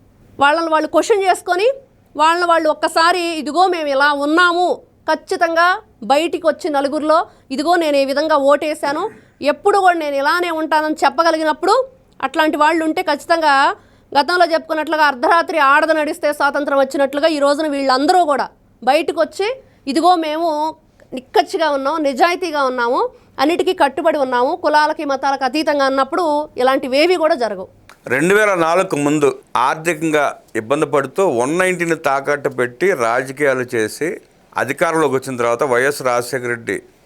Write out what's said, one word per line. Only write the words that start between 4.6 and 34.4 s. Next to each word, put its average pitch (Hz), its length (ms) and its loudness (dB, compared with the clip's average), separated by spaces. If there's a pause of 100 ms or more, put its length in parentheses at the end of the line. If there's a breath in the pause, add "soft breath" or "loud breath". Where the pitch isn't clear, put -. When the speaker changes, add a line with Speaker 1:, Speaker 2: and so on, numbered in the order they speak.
Speaker 1:
ఖచ్చితంగా 330 580 0 (460)
బయటికి 330 380 0
వచ్చి 294 160 -8 (100)
నలుగురిలో 302 420 0 (360 soft breath)
ఇదిగో 311 280 0
నేను 294 200 0
ఈ 262 100 0
విధంగా 302 260 0 (140)
ఓటేశాను, 302 520 -2 (460 loud breath)
ఎప్పుడు 392 260 0 (100)
కూడా 349 180 4
నేను 285 180 -4
ఇలానే 349 260 0 (120)
ఉంటానని 311 440 -2
చెప్పగలిగినప్పుడు 320 680 0 (520)
అట్లాంటి 311 380 0
వాళ్ళు 330 240 2
ఉంటే 330 120 -2 (100)
ఖచ్చితంగా 311 420 0 (640 soft breath)
గతంలో 349 340 4
చెప్పుకున్నట్లుగా 311 580 -2
అర్ధరాత్రి 330 480 0 (140)
ఆడద 311 260 4
నడిస్తే 302 400 -2
స్వాతంత్రం 285 440 0
వచ్చినట్లుగా 277 540 0
ఈ 285 80 -4
రోజున 294 300 2
వీళ్ళందరూ 277 560 2
కూడా 233 160 -2 (360)
బయటకు 311 420 0
వచ్చి 349 240 -4 (440 soft breath)
ఇదిగో 330 200 4 (120)
మేము 320 240 -2 (680)
నిక్కచ్చిగా 320 580 -2
ఉన్నాము, 277 220 -2 (100)
నిజాయితీగా 330 640 0
ఉన్నాము, 254 320 0 (400 soft breath)
అన్నిటికీ 349 400 0
కట్టుబడి 320 420 0
ఉన్నాము, 254 280 0 (120)
కులాలకి 302 480 0
మతాలకు 269 380 -2
అతీతంగా 285 420 0
అన్నప్పుడు 277 340 -2 (360)
ఇలాంటివేవి 277 640 2
కూడా 311 200 2
జరగవు. 202 260 -6 (440)
Speaker 2:
రెండు 160 260 2
వేల 202 160 2 (100)
నాలుగుకు 170 400 0
ముందు 147 240 2 (380)
ఆర్థికంగా 156 580 -2 (360)
ఇబ్బంది 139 340 -2
పడుతూ 135 260 -2 (180)
వన్ 139 220 0
నైంటీని 170 380 -2 (100)
తాకట్టు 139 500 -2
పెట్టి 123 300 -2 (160)
రాజకీయాలు 135 720 -2
చేసి 113 340 -4 (540)